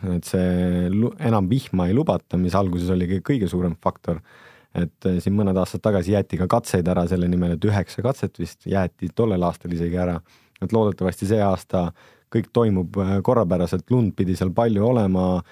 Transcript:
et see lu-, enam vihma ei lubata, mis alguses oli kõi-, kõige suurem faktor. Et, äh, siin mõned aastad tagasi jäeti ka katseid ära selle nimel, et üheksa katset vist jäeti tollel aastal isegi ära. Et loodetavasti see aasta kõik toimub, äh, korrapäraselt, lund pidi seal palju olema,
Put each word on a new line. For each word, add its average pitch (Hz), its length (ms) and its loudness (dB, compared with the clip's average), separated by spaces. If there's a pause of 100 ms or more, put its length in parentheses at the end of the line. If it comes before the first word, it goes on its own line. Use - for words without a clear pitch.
(160)
et 85 100 -4
see 90 640 0
lu-, 107 300 0
enam 110 320 2
vihma 92 400 0
ei - 20 2
lubata, 90 460 0
mis 90 180 0
alguses 87 320 0
oli 92 220 0
kõi-, 95 180 -2
kõige 113 220 0
suurem 90 260 -2
faktor. - 460 -4 (500)
Et, 85 320 -4
äh, 90 160 0
siin 98 160 0
mõned 95 240 2
aastad - 240 -2
tagasi 101 320 2
jäeti 87 240 -2
ka 90 160 0
katseid 90 320 0
ära 90 160 2
selle 87 240 0
nimel, 87 240 0
et 95 160 0
üheksa 101 320 -2
katset 107 400 -4
vist - 240 -10
jäeti 92 480 -2
tollel 98 320 0
aastal 87 320 -4
isegi 85 240 -2
ära. 87 160 -2 (420)
Et 95 140 -4
loodetavasti 98 560 0
see 107 140 4
aasta 92 480 0 (420)
kõik - 200 -2
toimub, 98 480 2
äh, 98 240 0
korrapäraselt, 90 640 0
lund 117 260 2
pidi 92 200 0
seal 92 180 -2
palju 113 300 2
olema, 98 420 2 (240)